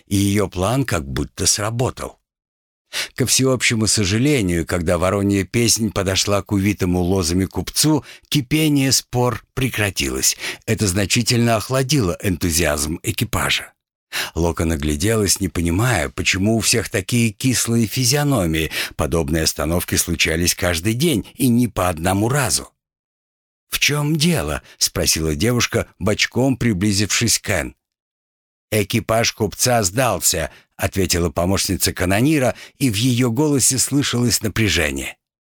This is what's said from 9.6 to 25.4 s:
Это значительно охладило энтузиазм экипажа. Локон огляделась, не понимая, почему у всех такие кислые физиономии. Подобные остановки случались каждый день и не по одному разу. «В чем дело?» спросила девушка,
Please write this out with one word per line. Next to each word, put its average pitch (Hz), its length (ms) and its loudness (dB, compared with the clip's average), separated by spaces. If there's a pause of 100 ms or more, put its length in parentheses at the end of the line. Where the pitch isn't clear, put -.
Это 110 180 0
значительно 113 680 2
охладило 131 680 0
энтузиазм 78 800 0
экипажа. - 720 -4 (640)
Локон 82 380 0
огляделась, 80 680 0
не 95 80 -2
понимая, 85 600 0
почему 98 460 0
у 113 40 2
всех 104 300 -2
такие 117 420 0
кислые 117 560 0
физиономии. 117 840 0 (260)
Подобные 80 480 0
остановки 80 520 -2
случались 85 580 0
каждый 87 400 -2
день 123 400 0
и 135 140 0
не 120 200 4
по 92 220 -2
одному 95 400 0
разу. 127 400 -2 (1000)
«В - 100 -4
чем 147 380 0
дело?» 110 440 0 (160)
спросила 80 560 0
девушка, 110 540 0 (100)